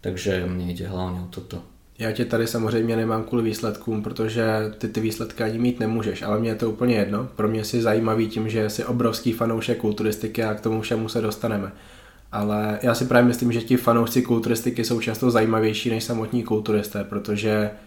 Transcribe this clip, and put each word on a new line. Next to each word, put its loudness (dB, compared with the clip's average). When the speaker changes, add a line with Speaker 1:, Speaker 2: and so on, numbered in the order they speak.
Speaker 1:
takže -2
mne -4
ide -8
hlavne -6
o -10
toto. -12
Speaker 2:
Já -2
tě -2
tady 0
samozřejmě 0
nemám 0
kvůli 0
výsledkům, -2
protože 0
ty -4
ty -4
výsledky -4
ani -2
mít 2
nemůžeš, -2
ale 0
mně 0
je -2
to 0
úplně 2
jedno. 0
Pro 2
mě 0
jsi -2
zajímavý 2
tím, -2
že 0
jsi -4
obrovský 0
fanoušek 0
kulturistiky -2
a 0
k -6
tomu 0
všemu -2
se -2
dostaneme. -2
Ale -2
já 4
si 0
právě 8
myslím, 2
že 0
ti 4
fanoušci 4
kulturistiky 0
jsou 0
často 2
zajímavější 4
než 0
samotní -2
kulturisté, 0
protože 0